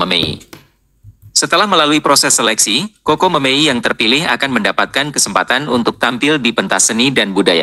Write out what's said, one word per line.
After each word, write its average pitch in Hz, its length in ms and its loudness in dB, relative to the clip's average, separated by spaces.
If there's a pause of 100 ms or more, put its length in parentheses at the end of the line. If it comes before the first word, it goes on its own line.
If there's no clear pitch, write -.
Memei. 87 400 -2 (880)
Setelah 175 400 0
melalui 156 320 2
proses 143 320 2
seleksi, 113 560 0 (160)
Koko 156 240 2
Memei 143 400 2
yang 120 160 0
terpilih 123 480 0
akan 135 160 -2
mendapatkan 113 640 -2
kesempatan 120 560 -2
untuk 120 320 -2
tampil 135 400 0
di 120 80 -2
pentas 98 400 0
seni 123 240 0
dan 101 240 -2
budaya 87 260 2